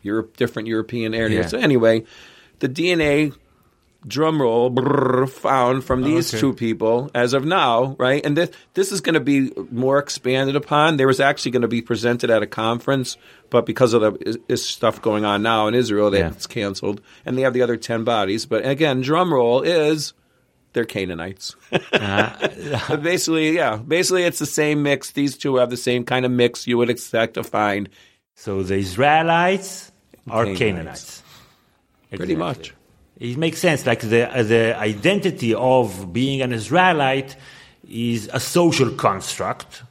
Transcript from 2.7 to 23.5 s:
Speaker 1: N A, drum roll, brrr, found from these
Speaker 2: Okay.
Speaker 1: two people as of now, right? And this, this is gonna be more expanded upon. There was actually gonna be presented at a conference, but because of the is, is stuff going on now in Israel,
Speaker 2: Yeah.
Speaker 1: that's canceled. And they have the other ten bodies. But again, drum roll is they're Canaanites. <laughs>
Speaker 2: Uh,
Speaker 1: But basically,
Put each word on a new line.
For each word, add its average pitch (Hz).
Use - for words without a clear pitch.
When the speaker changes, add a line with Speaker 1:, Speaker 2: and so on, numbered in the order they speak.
Speaker 1:
N 175
A, 147
drum 151
roll, 120
brrr, 127
found 131
from 127
these 160
Speaker 2:
Okay. 110
Speaker 1:
two 135
people 113
as 120
of 139
now, 135
right? 131
And 147
this, 170
this 190
is 196
gonna 160
be 135
more 131
expanded 135
upon. 151
There 135
was 131
actually 139
gonna 120
be 117
presented 120
at 110
a 104
conference, 120
but 120
because 117
of 117
the 107
is, 110
is 120
stuff -
going 107
on 104
now 110
in 110
Israel, 104
Speaker 2:
Yeah. 87
Speaker 1:
that's -
canceled. 101
And 127
they 131
have 131
the 123
other 120
ten 113
bodies. 110
But 110
again, 135
drum 160
roll 123
is 156
they're 120
Canaanites. 92
<laughs> -
Speaker 2:
Uh, 107
Speaker 1:
But 147
basically, 160